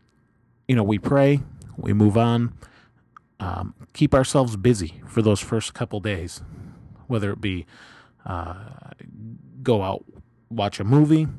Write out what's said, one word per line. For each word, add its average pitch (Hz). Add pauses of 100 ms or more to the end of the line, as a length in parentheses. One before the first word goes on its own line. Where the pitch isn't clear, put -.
(680)
you 127
know, 113
we 104
pray, 139 (340)
we -
move 104
on, 117 (840)
um, 90 (200)
keep 147
ourselves 131
busy 98
for -
those 104
first -
couple 107
days, 92 (640)
whether 101
it -
be, 92 (600)
uh, 87 (1080)
go 113
out, - (440)
watch 104
a 104
movie, 151 (120)